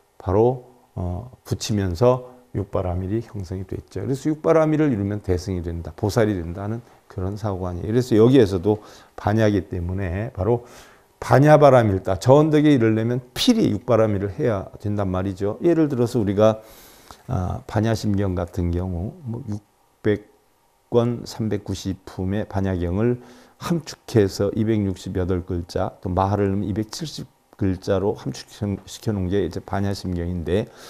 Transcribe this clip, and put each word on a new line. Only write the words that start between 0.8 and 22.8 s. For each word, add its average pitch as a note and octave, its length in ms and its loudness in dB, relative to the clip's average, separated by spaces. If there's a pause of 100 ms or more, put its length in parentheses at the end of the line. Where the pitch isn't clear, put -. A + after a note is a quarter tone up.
어, F#2+ 360 -8 (120)
붙이면서 G#2+ 880 0 (220)
육바라밀이 F#2+ 680 -4
형성이 F#2 440 -10
됐죠. - 360 -12
그래서 C3 280 -4
육바라밀을 D#3 600 2
이루면 G2+ 300 -2
대승이 F2+ 400 -4
된다, E2 340 -8
보살이 G#2+ 380 2
된다는 G2 480 -8 (260)
그런 G2 300 -6
사관이에요. F2+ 480 -6
그래서 A#2+ 300 0
여기에서도 G#2 640 6 (340)
반야기 G#2 540 0
때문에 F#2 640 -6
바로 A#2 320 -2 (540)
반야바라밀다, B2+ 1000 6
저언덕에 D3+ 520 6
이르려면 A2+ 500 2 (120)
필히 A3 380 2
육바라밀을 G#2 680 0
해야 A2+ 280 -2 (120)
된단 G#2 300 -4
말이죠. G2 520 -4
예를 D#3+ 280 2
들어서 A#2+ 300 0
우리가, G#2+ 420 4 (680)
아, F2+ 400 -4
반야심경 G#2 680 0
같은 F2 380 -4
경우 F2+ 420 -4 (100)
뭐 A#2 240 -10
육백 - 840 -4 (600)
권 A#2+ 360 0
삼백구십 G2+ 800 -6
품의 F#2+ 400 -4
반야경을 G2 760 -2 (360)